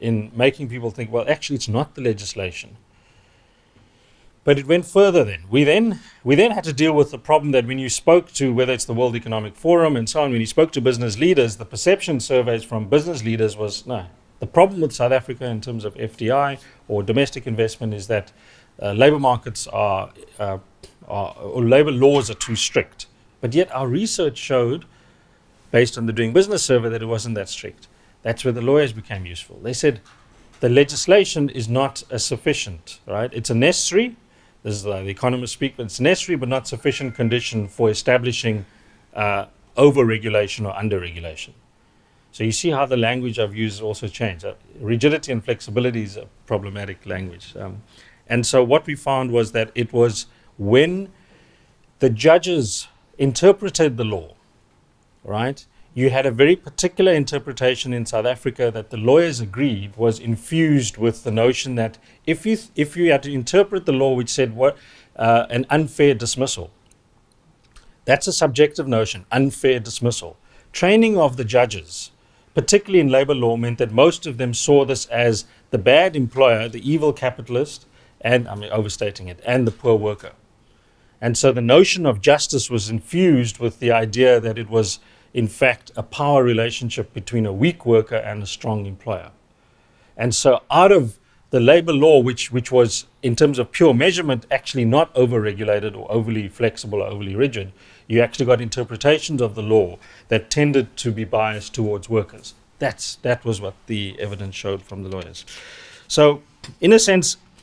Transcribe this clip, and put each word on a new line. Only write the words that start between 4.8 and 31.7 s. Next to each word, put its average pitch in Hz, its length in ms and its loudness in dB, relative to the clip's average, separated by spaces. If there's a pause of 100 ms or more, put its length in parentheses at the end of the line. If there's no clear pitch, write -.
further 190 380 4
then. 92 260 -4
We 127 140 2
then, 190 380 2 (240)
we 131 100 2
then 208 160 4
had 202 140 -4
to 160 80 -6
deal 156 200 0
with 147 200 2
the 135 60 -14
problem 147 340 0
that 123 140 2
when 131 120 -6
you 131 100 -6
spoke 170 440 2
to, 135 200 -2
whether 127 200 0
it's 120 120 -4
the 120 100 -6
World 120 200 0
Economic 110 400 -8
Forum 165 400 2
and 113 160 -2
so 151 140 0
on, 135 80 0
when 117 80 0
you 113 60 -2
spoke 160 260 2
to 139 80 -4
business 120 400 0
leaders, 135 380 2
the 113 60 -14
perception 170 540 0
surveys 117 460 0
from 107 240 -6
business 147 340 0
leaders 110 340 -2
was, 104 300 -8
"No, 110 200 -8 (340)
the - 80 -10
problem 190 320 4
with 147 120 -2
South 123 200 0
Africa 127 320 -2
in 117 160 -6
terms 113 240 -10
of 104 120 -10
F 113 200 -10
D 117 160 -2
I 139 260 -2 (300)
or 104 160 -4
domestic 123 420 -2
investment 113 480 -4
is 101 140 -12
that, 107 240 -4 (500)
uh, 101 120 -4
labor 143 260 4
markets 123 480 -2
are, 101 420 -2 (300)
uh, 98 180 -6 (480)
are, 98 340 -8
or 120 220 -4
labor 139 300 6
laws 135 360 4
are 110 60 -8
too 113 220 -6
strict." - 500 -4 (340)
But 120 140 -4
yet 180 180 0
our 131 140 -4
research 165 520 -2
showed, 131 460 -2 (840)
based 120 260 2
on 113 100 -6
the 113 60 -4
Doing 113 200 -2
Business 190 320 2
Survey, 120 240 2
that 113 140 -6
it 113 40 -8
wasn't 113 300 -6
that 98 120 -8
strict. - 380 -16 (360)
That's 113 220 -6
where 127 80 0
the 120 100 -6
lawyers 139 300 2
became 101 340 -10
useful. - 360 -16
They 117 100 -8
said, 123 280 0 (600)
"The 127 80 0
legislation 143 800 2
is 120 200 -8
not 131 400 -2